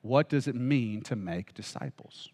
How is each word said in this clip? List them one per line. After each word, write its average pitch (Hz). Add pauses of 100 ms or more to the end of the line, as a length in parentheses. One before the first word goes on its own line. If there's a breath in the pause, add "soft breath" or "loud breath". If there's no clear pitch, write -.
What 135
does 143
it 127
mean 120
to -
make 90
disciples? -